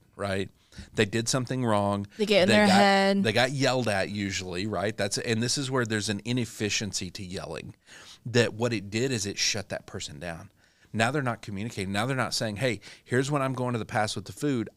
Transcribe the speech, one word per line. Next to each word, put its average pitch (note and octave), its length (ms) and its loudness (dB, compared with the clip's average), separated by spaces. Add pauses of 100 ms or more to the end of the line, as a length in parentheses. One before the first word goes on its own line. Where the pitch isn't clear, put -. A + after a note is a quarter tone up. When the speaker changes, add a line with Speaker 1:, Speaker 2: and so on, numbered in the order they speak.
(160)
Speaker 1:
right? G2 340 -2 (460)
They A2+ 100 6
did A2+ 240 -2
something B2+ 340 -2
wrong. G2+ 440 2 (100)
Speaker 2:
They G#3+ 80 0
get G3+ 180 6
in G3 60 4
Speaker 1:
They G#3+ 60 6
Speaker 2:
their G#3 120 8
Speaker 1:
got, G3 60 8
Speaker 2:
head. G3 500 6
Speaker 1:
they A2 100 4
got B2 180 4
yelled C3 360 2
at F#2+ 220 0
usually, F#2+ 560 -4
right? G#2 320 -2
That's, G2+ 220 -2
and A#2 240 0
this A#2+ 140 0
is C3+ 120 -4
where C3 160 0
there's G#2+ 240 -2
an G2+ 160 -2
inefficiency A2 840 -2
to - 120 -12
yelling, E2 520 -10 (500)
that A#2 300 4
what A#2 180 0
it G2+ 160 -4
did A2+ 220 0
is G#2+ 160 -2
it G2 100 -6
shut - 320 -2
that - 160 -8
person D#2+ 340 -12
down. E2+ 300 -10 (420)
Now A2+ 200 2
they're D3 100 0
not A#2+ 200 -2
communicating. G2+ 500 -6
Now G#2 140 0
they're C3+ 100 -2
not A#2 180 -2
saying, A2 220 -2
"Hey, A#2 240 -2 (240)
here's C3 260 0
when D3 120 0
I'm C3+ 120 0
going B2 200 -4
to A#2 60 0
the G#2 60 -6
pass G#2+ 300 0
with G2+ 80 -8
the - 80 -14
food. B2+ 460 -2